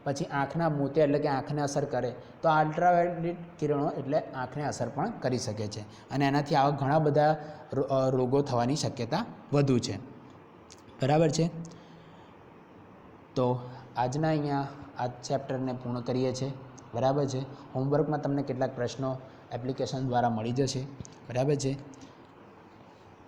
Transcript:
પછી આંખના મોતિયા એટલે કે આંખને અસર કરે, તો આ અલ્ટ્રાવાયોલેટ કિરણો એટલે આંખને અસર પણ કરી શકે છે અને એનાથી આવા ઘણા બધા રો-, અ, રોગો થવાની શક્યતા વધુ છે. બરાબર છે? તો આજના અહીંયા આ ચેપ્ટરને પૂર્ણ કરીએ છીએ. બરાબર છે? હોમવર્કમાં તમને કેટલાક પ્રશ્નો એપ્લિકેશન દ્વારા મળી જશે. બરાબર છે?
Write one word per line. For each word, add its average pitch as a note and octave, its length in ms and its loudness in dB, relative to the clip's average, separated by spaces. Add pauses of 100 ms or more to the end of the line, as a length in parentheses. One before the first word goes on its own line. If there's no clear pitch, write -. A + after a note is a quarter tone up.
પછી C#3+ 220 -4
આંખના D#3 440 0
મોતિયા C#3+ 340 2
એટલે C#3+ 160 4
કે D3 80 0
આંખને C#3+ 340 -2
અસર C#3+ 240 0
કરે, B2 300 -2 (260)
તો E3 80 4
આ D#3 100 6
અલ્ટ્રાવાયોલેટ E3+ 1000 2
કિરણો D3 300 2
એટલે C#3+ 300 -2
આંખને C3+ 440 -6
અસર A#2+ 260 -4
પણ E3 220 -2
કરી B2+ 260 -2
શકે G#2+ 300 -4
છે G#2 140 -8
અને C3+ 440 -4
એનાથી D3 300 2
આવા C#3 140 6
ઘણા C#3+ 300 2
બધા D3+ 380 4 (360)
રો-, C3+ 120 2
અ, C3 240 4
રોગો C3 320 4
થવાની B2+ 340 2
શક્યતા D3 500 -2 (280)
વધુ C3+ 260 6
છે. G2+ 180 -4 (1040)
બરાબર D3+ 280 4
છે? D#3+ 180 2 (1900)
તો B2 340 2 (280)
આજના C3+ 320 0
અહીંયા C#3+ 380 0 (320)
આ B2 80 -2
ચેપ્ટરને C3 680 -4
પૂર્ણ B2 260 -6
કરીએ B2+ 340 0
છીએ. C3+ 200 -4 (400)
બરાબર C3+ 320 2
છે? B2+ 140 -2 (360)
હોમવર્કમાં D3 460 0
તમને C#3 220 0
કેટલાક C3 320 -2
પ્રશ્નો C3 420 -4 (360)
એપ્લિકેશન C3 540 -4
દ્વારા A#2+ 220 4
મળી A2+ 220 -2
જશે. C3+ 300 0 (480)
બરાબર C3+ 260 2
છે? C3+ 180 0 (1500)